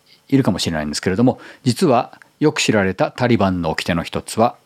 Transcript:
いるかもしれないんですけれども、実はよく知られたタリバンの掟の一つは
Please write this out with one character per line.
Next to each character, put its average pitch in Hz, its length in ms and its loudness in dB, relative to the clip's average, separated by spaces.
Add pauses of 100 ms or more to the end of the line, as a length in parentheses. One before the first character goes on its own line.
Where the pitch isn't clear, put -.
(300)
い 139 60 2
る 135 60 4
か - 80 0
も 87 80 0
し - 120 -4
れ 82 60 -2
な 78 60 -4
い 76 40 -4
ん - 20 -6
で 73 60 -6
す - 80 -8
け 98 80 0
れ 92 60 -2
ど 120 80 2
も、 127 140 2 (260)
実 131 220 0
は - 320 0 (220)
よ 147 140 2
く - 80 -4
知 - 100 0
ら 104 100 4
れ 95 120 0
た 156 160 -2
タ - 160 -4
リ 120 100 4
バ 98 140 2
ン 92 100 -2
の 82 100 -2
掟 - 240 -4
の 85 80 -2
一 - 200 -8
つ - 180 -4
は 120 260 2